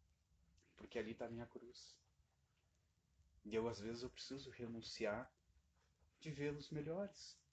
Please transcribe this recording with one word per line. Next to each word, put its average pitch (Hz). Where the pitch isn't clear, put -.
Porque -
ali 110
tá 117
a 117
minha 117
cruz. -
E 104
eu, 113
às 110
vezes, 117
eu 123
preciso 135
renunciar 117
de 160
vê-los 143
melhores. 165